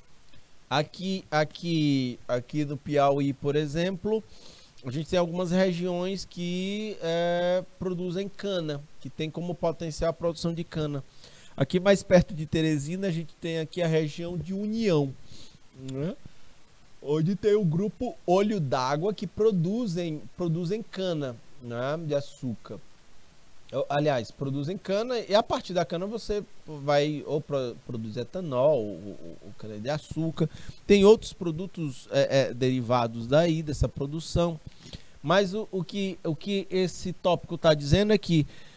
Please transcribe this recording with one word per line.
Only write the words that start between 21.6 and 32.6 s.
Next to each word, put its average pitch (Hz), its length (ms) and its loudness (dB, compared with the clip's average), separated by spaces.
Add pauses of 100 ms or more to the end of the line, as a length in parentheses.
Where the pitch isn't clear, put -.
né, 123 460 -4
de 147 80 0
açúcar. 123 680 -6 (880)
Eu, 135 180 -2
aliás, 143 420 0
produzem 143 460 -4
cana 226 420 -2
e 190 160 -2
a 214 80 8
partir 247 300 -2
da 175 100 2
cana 170 240 -4
você 208 380 -4 (220)
vai 147 600 2
ou 143 140 0
pro-, 135 340 -2 (120)
produz 113 320 -6
etanol, 139 640 2
o, 98 340 -6 (260)
o, - 60 -14
o 107 80 -12
cana 107 220 -10
de 110 100 -8
açúcar. 156 580 -2 (400)
Tem 202 200 10
outros 220 260 8
produtos, 170 760 -6
é, 135 300 4
é, 127 140 0
derivados 120 720 0